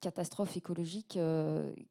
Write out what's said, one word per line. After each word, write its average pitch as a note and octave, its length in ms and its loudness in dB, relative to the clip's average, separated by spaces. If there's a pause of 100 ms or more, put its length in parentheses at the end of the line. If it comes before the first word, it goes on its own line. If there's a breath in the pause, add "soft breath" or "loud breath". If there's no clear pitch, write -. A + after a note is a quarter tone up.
catastrophes F#3 560 -2
écologiques, F3 640 -2
euh, D#3 540 2 (180)